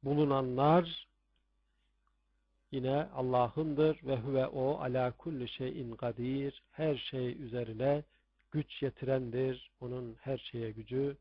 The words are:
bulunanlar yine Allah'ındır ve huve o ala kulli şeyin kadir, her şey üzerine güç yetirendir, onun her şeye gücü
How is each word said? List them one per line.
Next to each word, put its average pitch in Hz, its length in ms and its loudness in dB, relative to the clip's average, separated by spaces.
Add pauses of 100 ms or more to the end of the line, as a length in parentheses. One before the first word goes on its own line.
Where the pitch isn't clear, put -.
bulunanlar 143 1040 4 (1600)
yine 135 440 0
Allah'ındır 135 880 2
ve 131 120 0
huve 131 300 0
o 135 340 0
ala 127 320 0
kulli 127 360 -8
şeyin 123 480 -6
kadir, 127 760 -4
her 156 260 0
şey 127 460 -6
üzerine 123 600 0 (480)
güç - 320 -4
yetirendir, 131 880 -2 (100)
onun 123 400 -8
her 135 180 -4
şeye 113 320 -6
gücü 127 500 -4